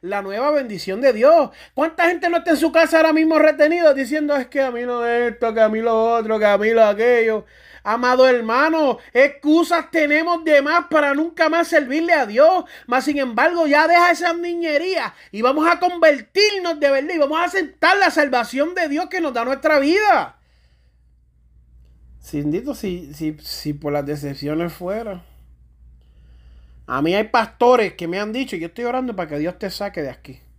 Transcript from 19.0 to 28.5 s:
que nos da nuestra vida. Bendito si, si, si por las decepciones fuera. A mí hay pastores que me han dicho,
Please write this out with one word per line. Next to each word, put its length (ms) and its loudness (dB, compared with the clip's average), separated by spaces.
que 160 -6
nos 120 -4
da 120 -4
nuestra 340 0
vida. 580 2
Bendito 420 -6
si, 380 -10
si, 260 -8
si 320 -10
por 220 -8
las 120 -4
decepciones 680 -8
fuera. 500 -10
A 140 -4
mí 140 0
hay 140 -2
pastores 640 2
que 160 -10
me 100 -6
han 140 -8
dicho, 240 -6